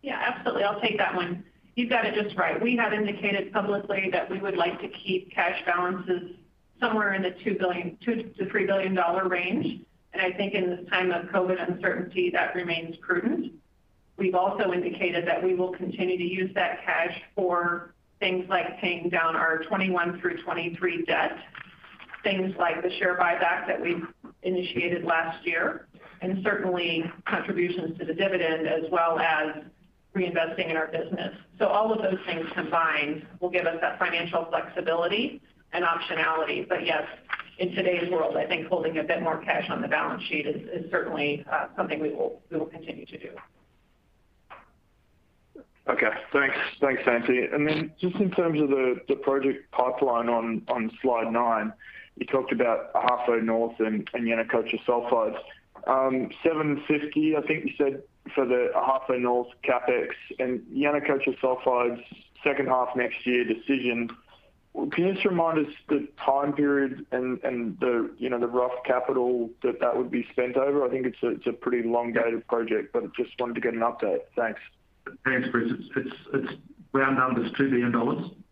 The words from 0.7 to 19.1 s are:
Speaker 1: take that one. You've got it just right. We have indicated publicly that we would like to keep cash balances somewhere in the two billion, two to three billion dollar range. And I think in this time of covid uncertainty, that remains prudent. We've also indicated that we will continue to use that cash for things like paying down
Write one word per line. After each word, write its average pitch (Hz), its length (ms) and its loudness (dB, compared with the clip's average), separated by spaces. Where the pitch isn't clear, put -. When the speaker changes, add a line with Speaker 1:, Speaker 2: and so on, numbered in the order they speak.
Speaker 1:
take 226 160 0
that 190 160 0
one. 175 300 -2
You've 240 140 0
got 233 160 2
it 214 160 0
just 202 160 -4
right. 165 240 0
We 240 160 2
have 220 160 2
indicated 202 600 -2
publicly 202 580 0
that 185 180 0
we 190 100 -4
would 196 180 -4
like 175 240 0
to - 60 -8
keep - 440 -4
cash 175 340 0
balances 180 680 -2
somewhere 214 340 2
in 196 80 -2
the 185 220 -2
two 196 160 0
billion, 180 440 -2
two 226 200 0
to 190 260 -6
three 196 160 0
billion 190 300 2
dollar 180 320 2
range. 180 580 -2
And - 80 -2
I 185 140 0
think 202 200 -2
in 185 140 2
this 175 200 -6
time 185 220 2
of 175 160 -2
covid 180 440 0
uncertainty, 180 600 -2
that - 240 0
remains 165 420 -4
prudent. 226 560 -2
We've 185 180 2
also 190 380 2
indicated 175 540 -2
that 165 140 0
we 185 120 2
will 180 180 0
continue 185 460 -2
to 180 60 -2
use 185 320 -2
that - 280 -2
cash 170 340 0
for 175 580 0
things 185 300 0
like 185 320 0
paying 175 260 -2
down 165 300 2